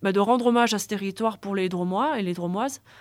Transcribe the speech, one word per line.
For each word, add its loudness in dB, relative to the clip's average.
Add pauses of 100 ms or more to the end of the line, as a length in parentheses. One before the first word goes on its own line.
bah, 0
de 2
rendre 4
hommage 4
à 0
ce -8
territoire -4
pour -4
les 0
Dromois -2
et -2
les -2
Dromoises, -4 (200)